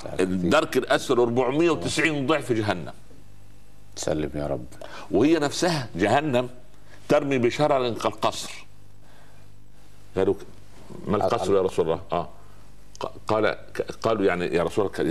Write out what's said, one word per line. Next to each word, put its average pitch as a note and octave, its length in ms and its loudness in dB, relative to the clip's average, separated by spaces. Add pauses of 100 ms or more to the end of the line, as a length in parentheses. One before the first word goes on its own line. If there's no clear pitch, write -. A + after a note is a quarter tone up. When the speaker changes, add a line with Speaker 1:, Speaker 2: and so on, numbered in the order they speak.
Speaker 1:
لا، - 80 -10
كتير. F#2 140 2
Speaker 2:
الدرك F#2 500 4
الأسفل C3 420 2
أربعمية B2+ 500 4
وتسعين C#3+ 580 0
ضعف C#3+ 240 2
جهنم. G#2 420 0 (1000)
Speaker 1:
سلم D2+ 400 -2
يا D2 120 -2
رب. C2 180 -4 (460)
Speaker 2:
وهي D3 280 6
نفسها D3 560 0
جهنم B2 540 4 (600)
ترمي C#3+ 280 4
بشرر B2+ 520 4
كالقصر. - 600 -2 (1700)
قالوا: F#2+ 160 4 (720)
"ما G#2 100 2
القصر G2+ 380 2
يا F#2+ 60 4
رسول F#2 240 2
الله؟" D#2+ 160 0 (100)
آه. E2 180 -2 (720)
ق-، - 120 -4 (160)
قال، G#2+ 300 2 (160)
ك-، - 80 -4
قالوا: G#2+ 440 0
"يعني F2 200 2
يا E2+ 180 2
رسول G2 220 2
الله، F#2 120 -4
ك-، E2+ 140 0